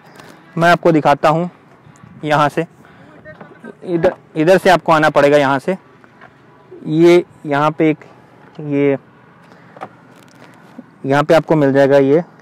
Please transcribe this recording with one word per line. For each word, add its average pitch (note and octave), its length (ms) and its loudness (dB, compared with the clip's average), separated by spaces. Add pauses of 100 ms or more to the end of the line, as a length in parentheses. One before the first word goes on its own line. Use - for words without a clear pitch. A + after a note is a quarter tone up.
(580)
मैं E3+ 140 0
आपको E3+ 200 0
दिखाता D3 380 0
हूँ। E3+ 200 -4 (760)
यहाँ D3 260 0
से E3 160 -6 (1200)
इधर, F3 280 -4 (220)
इधर E3 220 2
से F#3+ 120 0
आपको E3+ 220 0
आना D#3 180 2
पड़ेगा, C#3+ 280 2
यहाँ C#3 220 0
से, F#3 180 -6 (1080)
ये E3+ 380 2 (220)
यहाँ D3+ 260 -4
पे D#3 180 -2
एक, - 160 -8 (540)
ये C#3+ 380 -4 (2000)
यहाँ C#3+ 180 0
पे E3 100 0
आपको D#3+ 220 2
मिल C#3 180 0
जाएगा C#3 240 4
ये C#3 260 2 (180)